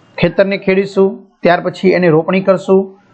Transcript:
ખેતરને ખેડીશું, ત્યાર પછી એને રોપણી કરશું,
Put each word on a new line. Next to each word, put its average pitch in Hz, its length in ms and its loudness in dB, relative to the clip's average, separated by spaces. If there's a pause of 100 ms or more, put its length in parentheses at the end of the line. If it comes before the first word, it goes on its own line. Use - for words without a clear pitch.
(180)
ખેતરને 190 400 0
ખેડીશું, 196 500 0 (340)
ત્યાર 175 180 2
પછી 180 320 -2
એને 175 160 2
રોપણી 165 320 0
કરશું, 190 400 0 (340)